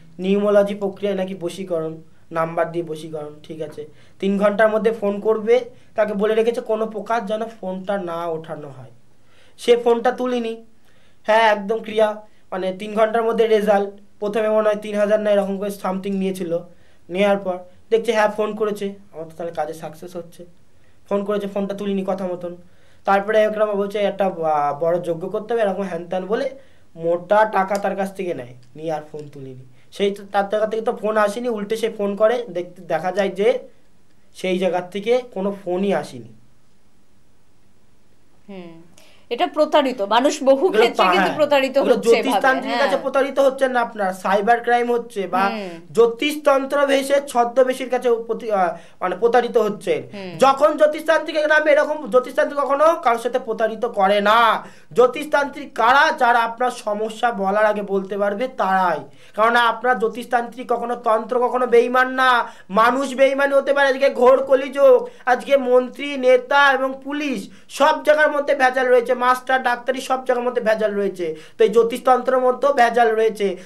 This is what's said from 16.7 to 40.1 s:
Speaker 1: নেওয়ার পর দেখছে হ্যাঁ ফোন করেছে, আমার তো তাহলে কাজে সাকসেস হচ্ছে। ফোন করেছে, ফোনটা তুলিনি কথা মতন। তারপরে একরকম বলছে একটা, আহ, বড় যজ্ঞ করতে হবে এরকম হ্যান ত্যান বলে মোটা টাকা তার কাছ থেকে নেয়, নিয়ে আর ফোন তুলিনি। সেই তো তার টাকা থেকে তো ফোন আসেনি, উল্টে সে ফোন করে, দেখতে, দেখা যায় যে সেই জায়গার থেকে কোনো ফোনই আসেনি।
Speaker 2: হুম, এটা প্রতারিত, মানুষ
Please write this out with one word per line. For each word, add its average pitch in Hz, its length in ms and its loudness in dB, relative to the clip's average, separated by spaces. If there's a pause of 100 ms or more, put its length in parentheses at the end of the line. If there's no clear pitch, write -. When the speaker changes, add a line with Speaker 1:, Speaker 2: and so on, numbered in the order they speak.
Speaker 1:
নেওয়ার 202 260 2
পর 185 220 -6 (320)
দেখছে 226 220 2
হ্যাঁ 214 180 2
ফোন 214 260 -4
করেছে, 208 380 -4 (180)
আমার 156 120 -14
তো 160 120 -16
তাহলে 170 160 -8
কাজে 160 220 -6
সাকসেস 170 420 -14
হচ্ছে। 170 300 -14 (600)
ফোন 202 160 -2
করেছে, 202 220 -2
ফোনটা 196 280 -4
তুলিনি 196 320 -4
কথা 190 200 -4
মতন। 175 300 -8 (480)
তারপরে 202 340 2
একরকম 214 400 2
বলছে 202 200 -4
একটা, 196 260 0
আহ, 151 560 -2
বড় 170 200 0
যজ্ঞ 170 280 -6
করতে 214 260 -6
হবে 233 80 0
এরকম 196 200 -2
হ্যান 175 260 -8
ত্যান 185 180 -6
বলে 254 240 -2 (460)
মোটা 175 480 2
টাকা 196 340 0
তার 190 180 -4
কাছ 196 180 -4
থেকে 175 200 -6
নেয়, 123 200 -12 (220)
নিয়ে 160 160 -8
আর 151 100 -6 (100)
ফোন 151 200 -14
তুলিনি। 131 320 -16 (280)
সেই 196 220 -2
তো - 80 -14 (100)
তার 196 160 0
টাকা 214 180 0
থেকে 220 160 -4
তো 226 140 -2
ফোন 214 200 -2
আসেনি, 214 320 0
উল্টে 214 280 -4
সে 220 140 -4
ফোন 202 260 -4
করে, 220 340 2
দেখতে, 175 320 -10
দেখা 170 300 -4
যায় 196 160 0
যে 202 300 0 (760)
সেই 185 240 -2
জায়গার 180 320 -2
থেকে 233 320 -2 (120)
কোনো 196 300 -4
ফোনই 185 300 -2
আসেনি। 131 340 -8 (2250)
Speaker 2:
হুম, 170 340 -16 (480)
এটা 233 160 0
প্রতারিত, 285 560 0
মানুষ 240 400 2